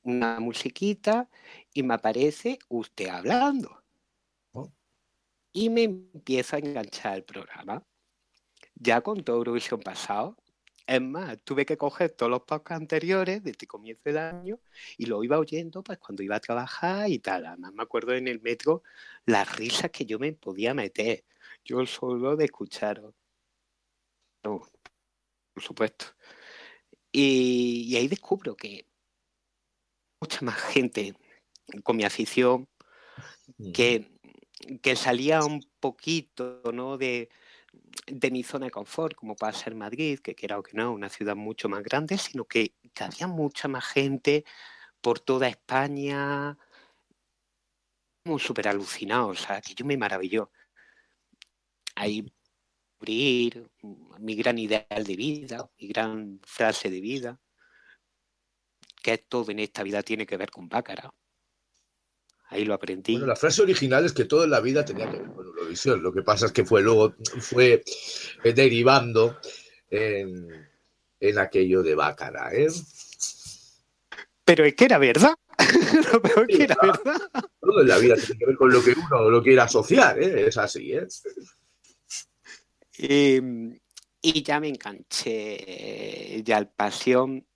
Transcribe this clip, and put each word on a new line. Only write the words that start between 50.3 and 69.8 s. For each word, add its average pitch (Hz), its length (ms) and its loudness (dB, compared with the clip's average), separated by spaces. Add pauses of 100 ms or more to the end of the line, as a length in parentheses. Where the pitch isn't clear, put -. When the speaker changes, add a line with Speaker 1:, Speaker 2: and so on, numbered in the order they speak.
Speaker 1:
Ahí 104 300 -6 (720)
descubrir 120 720 -2 (500)
mi 110 160 -8
gran 117 220 0
ideal 107 460 -4
de 98 120 -6
vida, 127 540 -8 (100)
mi 101 100 -18
gran 107 560 -6
frase 110 440 -2
de 92 120 -8
vida, 123 380 -10 (1600)
que 113 160 -2
todo 117 320 -6
en 104 80 -8
esta 107 240 -6
vida 101 180 -4
tiene 110 240 -6
que 98 120 -8
ver 95 120 -8
con 87 180 -20
Bácara. - 460 -8 (1400)
Ahí 101 140 -4
lo 104 120 -2
aprendí. 95 380 -4
Speaker 2:
Bueno, 135 140 -2
la 113 80 0
frase 160 280 2
original 143 420 2
es - 80 -2
que - 120 0
todo 156 180 4
en 156 80 2
la 123 80 4
vida 135 260 0
tenía 107 240 -6
que - 80 -8
ver 98 160 -12
con 92 140 -16
Eurovisión. 85 560 -2
Lo 92 100 -2
que 95 80 -2
pasa 107 240 2
es 104 60 0
que 113 120 2
fue 101 200 6
luego, 107 320 6 (240)
fue, 123 440 6 (600)
eh, 117 100 4
derivando 120 840 6 (500)